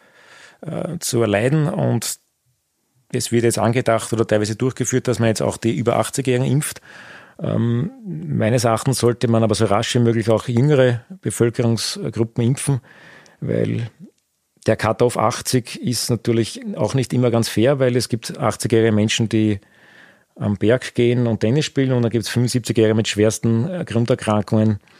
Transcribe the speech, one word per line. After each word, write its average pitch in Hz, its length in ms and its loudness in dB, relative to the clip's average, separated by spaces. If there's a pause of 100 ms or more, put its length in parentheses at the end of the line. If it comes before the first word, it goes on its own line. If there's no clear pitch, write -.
(600)
äh, - 380 -8
zu - 220 -2
erleiden. 123 460 2
Und 127 520 -4 (920)
es 123 200 -4
wird 117 140 2
jetzt 113 120 2
angedacht 113 560 0
oder 110 140 0
teilweise 107 280 0
durchgeführt, 127 520 -2
dass 117 100 0
man 117 120 2
jetzt 110 120 0
auch 71 160 -2
die 117 180 0
über 117 200 0
achtzig-Jährigen 127 500 0
impft. 135 360 -2 (580)
Ähm, 117 500 0 (160)
meines 135 580 -2
Erachtens 117 360 0
sollte 120 280 2
man 113 160 4
aber 107 120 2
so 110 100 2
rasch 104 300 0
wie 127 40 4
möglich 117 300 2
auch 110 180 2
jüngere 127 580 2 (160)
Bevölkerungsgruppen 117 1200 -2
impfen, 131 380 0 (580)
weil 113 500 -2 (800)
der 110 80 4
Cut-off 113 420 0
achtzig 120 640 -2
ist 123 280 -4
natürlich 113 520 -2 (140)
auch 107 180 -2
nicht 131 200 0
immer 123 180 2
ganz 117 180 0
fair, 131 300 2
weil 127 160 2
es 120 140 0
gibt - 280 -6
achtzig-jährige 113 540 2
Menschen, 107 380 0
die 107 300 2 (760)
am 104 220 -2
Berg 113 360 0
gehen 120 320 2
und 113 140 -2
Tennis 135 260 0
spielen 131 280 -2
und 120 100 2
dann 110 80 0
gibt's 110 180 -4
fünfundsiebzigjährige 113 640 2
mit 110 140 0
schwersten, 113 600 0
äh, 180 180 -6
Grunderkrankungen. 110 920 0 (200)